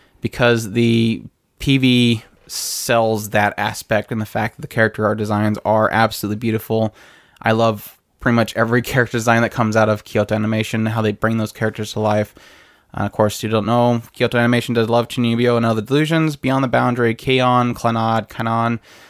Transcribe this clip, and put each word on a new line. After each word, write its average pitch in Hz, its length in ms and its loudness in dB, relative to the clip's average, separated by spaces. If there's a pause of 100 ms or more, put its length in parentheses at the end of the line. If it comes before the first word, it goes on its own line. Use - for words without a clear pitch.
(200)
because 117 520 0
the 117 500 2 (360)
P 135 200 2
V 123 460 2 (240)
sells 110 840 -2
that 104 260 0
aspect 104 560 -4
and 110 80 -4
the 107 60 -4
fact 113 300 -6
that - 60 -14
the 147 60 -12
character 110 360 0
art 107 140 0
designs 107 460 0
are 110 260 2
absolutely 107 480 0
beautiful. 110 560 -2 (460)
I 113 120 0
love 113 480 0 (200)
pretty 120 140 0
much 113 220 0
every 117 260 0
<laughs> - 100 -8
character 120 240 0
design 117 260 2
that 113 100 -2
comes 110 240 0
out 110 120 4
of 107 160 -2
Kyoto 107 300 -2
Animation, 110 520 -2
how 110 160 -2
they 107 100 2
bring 113 260 -2
those 107 140 -4
characters 107 400 -4
to 107 80 -6
life. 107 340 0 (640)
Uh, - 60 -4
of 104 100 -4
course, 107 300 0
you 110 60 -6
don't 110 180 0
know, 120 340 2 (120)
Kyoto 120 260 0
Animation 120 360 0
does 113 140 2
Love, 117 180 2
Chunibyo, 120 500 0
and 117 100 0
Other 110 160 0
Delusions, 156 520 0
Beyond 135 300 -2
the 127 40 -4
Boundary, 120 460 0
K-On!, 123 600 2
Clannad, 113 540 0
Kanon, 117 520 -2 (300)